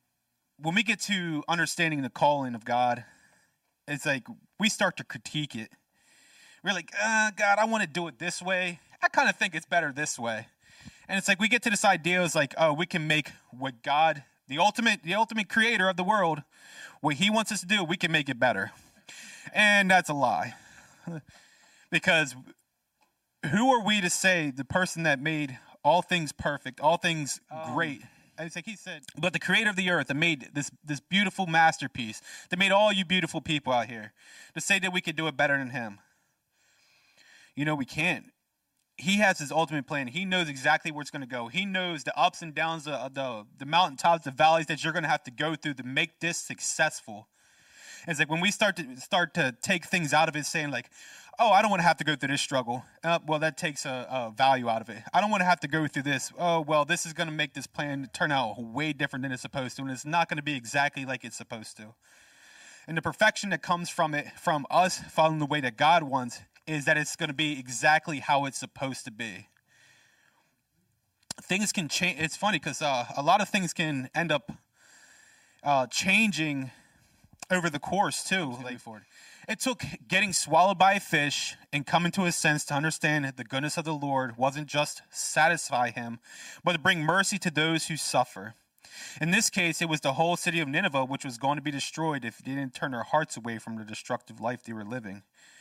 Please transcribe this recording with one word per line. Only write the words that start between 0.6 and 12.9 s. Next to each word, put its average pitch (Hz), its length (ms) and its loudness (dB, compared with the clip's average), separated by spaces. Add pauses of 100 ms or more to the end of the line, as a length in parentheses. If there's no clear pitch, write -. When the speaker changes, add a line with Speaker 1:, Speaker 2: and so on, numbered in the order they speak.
Speaker 1:
when 160 140 0
we 214 80 4
get 202 180 -2
to 170 460 -2
understanding 160 560 0
the 123 80 -4
calling 139 420 2
of 110 100 -10
God, 120 420 0 (840)
it's 147 180 -6
like, 135 220 -2 (320)
we 214 100 2
start - 280 0
to 127 60 -8
critique - 520 -8
it. 110 160 -10 (920)
We're 196 100 0
like, 175 200 -8
"Uh, 214 420 2
God, 202 220 4
I 214 80 4
wanna 220 220 0
do 170 200 -4
it 139 120 -14
this 170 200 -6
way. 180 420 -2 (200)
I 247 80 4
kinda 233 240 4
think 190 220 -4
it's 156 100 -8
better 160 260 0
this 147 280 -4
way." 113 260 -4 (640)
And 190 120 -2
it's - 80 -4
like, 190 120 4
we 220 80 2
get 240 140 2
to 240 80 0
this 202 160 2
idea, 180 380 4
it's 156 100 0
like, 147 240 2
oh, 156 160 4
we 170 140 -2
can 156 180 -2